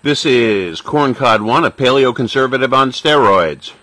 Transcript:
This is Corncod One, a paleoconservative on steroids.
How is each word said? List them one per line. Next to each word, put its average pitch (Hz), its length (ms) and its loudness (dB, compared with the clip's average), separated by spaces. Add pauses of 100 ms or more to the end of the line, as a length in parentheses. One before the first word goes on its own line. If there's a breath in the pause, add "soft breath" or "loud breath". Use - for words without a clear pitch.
This 143 220 -2
is 107 560 0
Corncod 127 640 0
One, 135 180 0
a 123 80 -2
paleoconservative 131 1000 0
on 131 180 2
steroids. 98 920 0